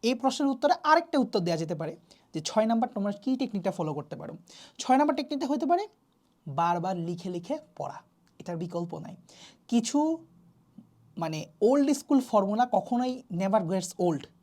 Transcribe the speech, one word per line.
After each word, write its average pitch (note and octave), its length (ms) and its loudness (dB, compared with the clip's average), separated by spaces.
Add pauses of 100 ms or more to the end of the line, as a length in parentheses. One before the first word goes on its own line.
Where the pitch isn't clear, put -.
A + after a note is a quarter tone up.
এই A#3+ 120 2
প্রশ্নের C4+ 360 0
উত্তরে C#4+ 320 2
আরেকটা D#4+ 360 4
উত্তর A3 220 2
দেওয়া E3 180 0
যেতে E3 160 -4
পারে D3+ 220 -8 (380)
যে D#3+ 60 -4
ছয় A3 260 2
নাম্বার A3+ 280 2
তোমরা G3+ 180 -2
কী C4 240 -2
টেকনিকটা G3+ 340 -2
ফলো D#3+ 240 -4
করতে C#3+ 220 -10
পারো। D#3+ 200 -12 (420)
ছয় - 180 2
নাম্বার D4 200 2
টেকনিকটা D4 300 -4
হতে C#4 200 -2
পারে F4+ 220 2 (580)
বারবার E3+ 500 0
লিখে F3 340 -6
লিখে F3+ 280 -6 (180)
পড়া, - 260 -10 (360)
এটার F3 180 -8
বিকল্প E3+ 420 -6
নাই। - 180 -14 (520)
কিছু D4 500 2 (1000)
মানে D#3+ 280 -6 (140)
ওল্ড C4+ 300 6
স্কুল C#4 300 2
ফর্মুলা G#3+ 520 2
কখনোই B3 500 0 (100)
never F#3+ 280 2
gets F3+ 300 -2 (100)
old E3 220 2 (200)